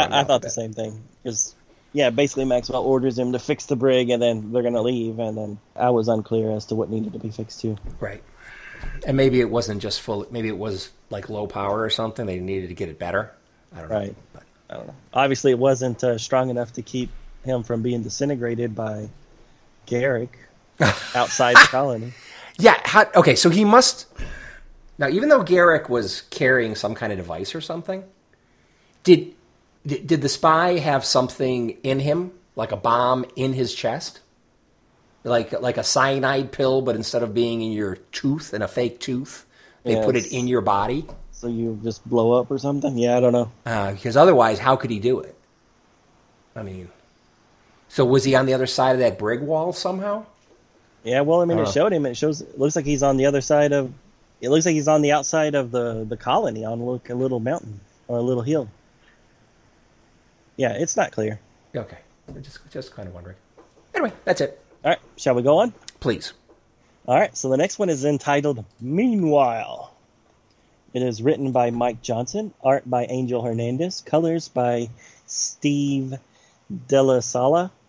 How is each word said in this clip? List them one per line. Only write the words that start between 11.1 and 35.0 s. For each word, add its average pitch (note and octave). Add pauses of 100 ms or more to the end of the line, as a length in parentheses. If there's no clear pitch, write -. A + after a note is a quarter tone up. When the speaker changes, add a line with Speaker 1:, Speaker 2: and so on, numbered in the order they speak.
Speaker 1:
low G#2
power G2+
or A2
something. A2
They F#2
needed F#2
to F2
get F2
it D#2
better. F#2+ (440)
I F2
don't D#2+
know. A2
Speaker 2:
Right. G2+ (180)
Speaker 1:
But - (260)
Speaker 2:
I -
don't -
know. - (180)
Obviously, C3+
it A#2+
wasn't, B2+
uh, A#2+
strong C3
enough A#2+
to B2+
keep B2 (340)
him B2
from A#2
being A#2+
disintegrated A#2+
by G#2+ (800)
Garak B2 (500)
Speaker 1:
<laughs> -
Speaker 2:
outside B2
the C3
colony. B2 (460)
Speaker 1:
Yeah. F#3+
How, G#3+
okay. D#3+
So -
he G3
must. A#3 (920)
Now, C#3
even G#3+
though C4+
Garak E3+
was A#2
carrying B2+
some G#2+
kind A2
of G2
device E2+
or D#3+
something, F3+ (1000)
did, E3 (520)
did, C#3+
did D3+
the C#3
spy E3+
have C#3
something B2+
in C3+
him, E3 (240)
like G#2+
a G2+
bomb B2 (100)
in C3
his B2+
chest, - (1000)